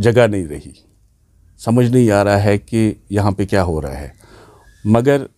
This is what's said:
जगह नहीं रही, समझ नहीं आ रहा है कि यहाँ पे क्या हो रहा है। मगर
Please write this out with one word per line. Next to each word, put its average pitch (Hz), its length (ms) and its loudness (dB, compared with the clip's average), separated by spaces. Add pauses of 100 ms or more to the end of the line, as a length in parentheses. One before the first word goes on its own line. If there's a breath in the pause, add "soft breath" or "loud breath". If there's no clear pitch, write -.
जगह 117 280 4
नहीं 98 160 -6
रही, 73 400 -16 (720)
समझ 120 340 0
नहीं 123 180 4
आ 101 120 4
रहा 101 140 2
है 101 220 0
कि 110 440 -4 (100)
यहाँ 101 200 0
पे 98 140 -6
क्या 98 160 0
हो 82 180 -4
रहा 69 120 -10
है। 67 220 -14 (720 soft breath)
मगर 127 520 0